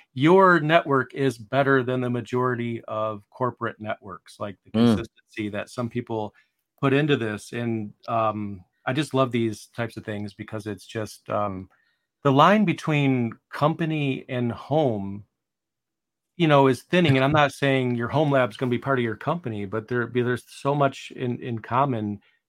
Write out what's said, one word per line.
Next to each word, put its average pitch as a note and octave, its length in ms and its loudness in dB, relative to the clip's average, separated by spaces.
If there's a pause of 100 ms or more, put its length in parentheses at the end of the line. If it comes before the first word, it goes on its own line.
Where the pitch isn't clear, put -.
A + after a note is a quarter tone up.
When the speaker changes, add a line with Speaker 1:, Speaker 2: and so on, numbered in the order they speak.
(140)
Speaker 1:
your F3 460 6
network D3 540 2
is C3+ 240 0
better C3 440 2
than B2+ 200 -2
the B2 80 -4
majority A#2+ 760 -2
of G#2+ 440 -4
corporate A#2 500 -4
networks, G#2+ 580 -12
like G2+ 260 -10
the F#2+ 100 -20
Speaker 2:
Mm. A2+ 300 2
Speaker 1:
consistency - 440 -10
that G2+ 220 -8
some A#2+ 180 -6
people A2 460 -6 (460)
put C#3 120 2
into C#3+ 240 2
this. G#2+ 360 -8
And, A2+ 400 -6 (160)
um, G#2+ 560 -4 (200)
I C3 80 -4
just C#3 220 -4
love C3 180 2
these A2+ 440 -2
types A#2 200 -8
of A2 80 -14
things G#2 300 -8
because G#2+ 320 -12
it's G2+ 200 -10
just, - 440 -10
um, G2+ 380 -4 (560)
the C#3+ 80 4
line F#3+ 320 6
between C#3 680 0 (200)
company D3+ 760 -2
and A#2+ 240 -4
home G#2+ 720 -2 (1120)
you E3 120 2
know, C#3 180 6
is C3 160 2
thinning. E3 340 2
And C3 80 4
I'm C#3+ 80 2
not D3 200 4
saying C3 420 0
your A#2 140 -4
home C#3+ 220 2
lab's B2+ 260 2
gonna B2+ 140 -2
be A#2+ 80 0
part C3+ 200 0
of A#2+ 60 0
your A2 120 -4
company, A#2+ 500 -6
but G#2+ 220 -6
there, A#2+ 180 -2
be-, A#2+ 160 -2
there's A#2+ 260 -2
so - 260 -4
much C#3+ 420 -2
in, B2 240 -4
in A#2 180 -8
common A2 600 -2 (280)